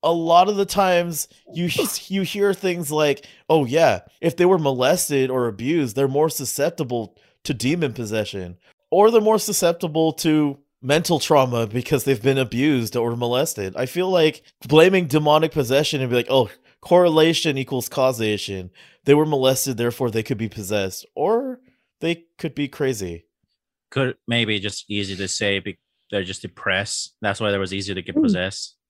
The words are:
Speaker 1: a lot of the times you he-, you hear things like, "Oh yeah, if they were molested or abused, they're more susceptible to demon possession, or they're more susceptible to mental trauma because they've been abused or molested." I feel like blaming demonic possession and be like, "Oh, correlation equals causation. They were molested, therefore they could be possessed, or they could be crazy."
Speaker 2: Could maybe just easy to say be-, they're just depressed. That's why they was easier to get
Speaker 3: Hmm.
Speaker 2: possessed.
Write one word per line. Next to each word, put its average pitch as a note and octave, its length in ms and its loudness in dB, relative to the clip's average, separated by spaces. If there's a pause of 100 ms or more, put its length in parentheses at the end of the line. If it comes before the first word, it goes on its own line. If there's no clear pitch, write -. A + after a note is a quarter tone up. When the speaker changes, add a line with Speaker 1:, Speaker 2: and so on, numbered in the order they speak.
Speaker 1:
a E3 80 2
lot E3+ 360 4
of G#3 80 -2
the G3 100 0
times F3 600 0 (240)
you F3 160 -2
he-, D4 180 0 (280)
you G3 80 0
hear G3+ 320 0
things F3 380 -4
like, D3+ 340 0 (220)
"Oh D#3 160 4
yeah, B2 360 2 (200)
if E3 160 0
they F3 100 4
were F#3 120 6
molested C3+ 720 2
or B2+ 180 0
abused, A#2+ 480 -2
they're C#3 120 0
more D3 220 2
susceptible B2+ 840 -4 (280)
to C#3+ 100 -4
demon C#3 400 -2
possession, G2+ 640 -6 (320)
or G3+ 200 6
they're A#3 100 6
more G#3+ 180 2
susceptible E3 760 0
to D3+ 440 0 (240)
mental D3+ 380 0
trauma B2 480 2
because B2 360 -2
they've C3 180 0
been C3+ 160 2
abused B2+ 580 0
or A#2 200 -2
molested." A#2+ 600 -2
I A#2 100 -2
feel F#3 240 -4
like D#3+ 320 2 (260)
blaming F3 380 6
demonic D3+ 460 2
possession C#3 480 0
and B2+ 100 -4
be B2 60 0
like, A#2 140 0
"Oh, B2+ 200 2 (300)
correlation D#3+ 760 4
equals C3 320 -4
causation. G#2+ 840 -2 (340)
They C#3 100 6
were D3+ 120 4
molested, C3 500 0
therefore A#2+ 340 -2
they A2 140 -2
could - 140 -4
be A2 100 -4
possessed, G2 640 -6
or A#3 460 -2 (400)
they E3 240 -4 (140)
could D#3 180 -8
be C#3+ 100 -2
crazy." G2+ 600 -6 (680)
Speaker 2:
Could C3 240 -2 (120)
maybe A2 320 0
just G2 280 -8
easy G2+ 280 -6
to F#2+ 100 -6
say G2 320 -2
be-, F#2+ 200 -10 (340)
they're G2+ 100 -2
just F#2 200 -10
depressed. - 800 -6
That's G2+ 200 -4
why G#2+ 100 -2
they G2 80 -2
was F#2+ 160 -6
easier G2 220 -8
to F#2 60 -8
get - 120 -12
Speaker 3:
Hmm. D4+ 80 0
Speaker 2:
possessed. F#2+ 540 -4 (140)